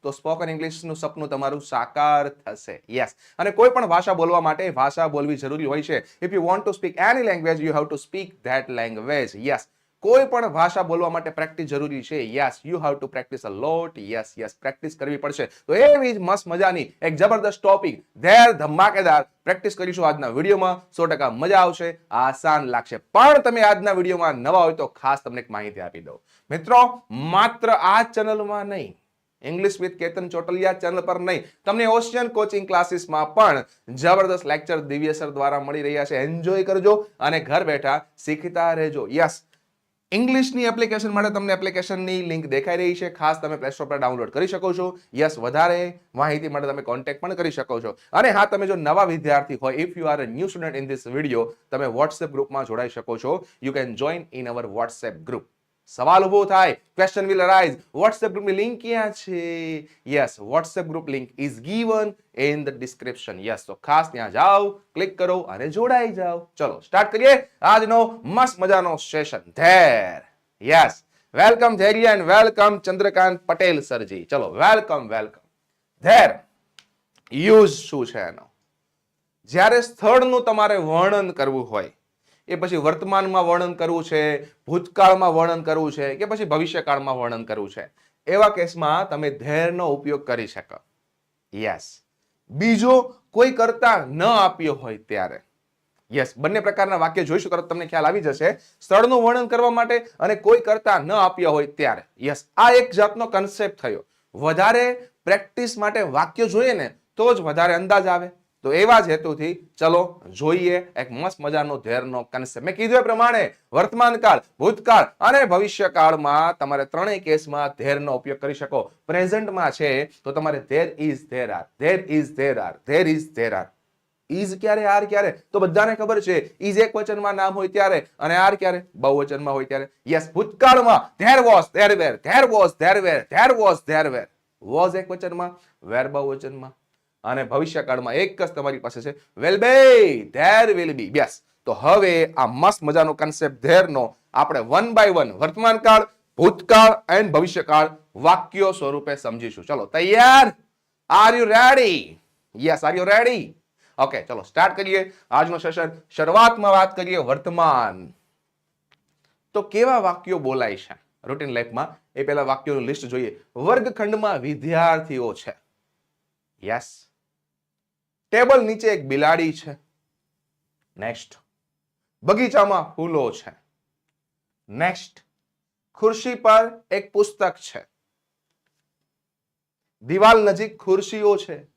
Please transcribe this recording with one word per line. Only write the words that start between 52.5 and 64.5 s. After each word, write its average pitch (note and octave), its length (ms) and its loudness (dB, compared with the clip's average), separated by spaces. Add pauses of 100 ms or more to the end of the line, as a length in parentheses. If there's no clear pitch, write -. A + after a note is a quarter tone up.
જોડાઈ A#2+ 240 -8
શકો A#2 300 -10
છો. D3 100 -4 (340)
You C3+ 100 -8
can A#2+ 240 -8
join E3 280 -8
in B2 220 -12
our A#2+ 120 -10 (120)
WhatsApp A#2 420 -8 (120)
group. - 220 -12 (320)
સવાલ F3 400 2
ઊભો G3 200 2
થાય, F#3+ 360 2 (160)
question F#3+ 320 0
will F#3+ 120 0
arise, F#3 340 4 (200)
WhatsApp G#3+ 320 0
ગ્રુપની G3 240 -6
લિંક A3 300 -4
ક્યાં A3+ 300 -4
છે? E3 800 -10 (180)
યસ, C3 320 -2
WhatsApp D#3+ 520 -4
group D#3+ 180 -10
link C3 180 -8 (120)
is C#3 120 -6 (140)
given G#3+ 500 -2 (220)
in D3 280 -2
the C#3 60 -8
description. A#2+ 680 -14
યસ, G#2 280 -10
તો G2 60 -14
ખાસ D#3+ 380 0
ત્યાં A2+ 200 -10
જાઓ, G3 380 4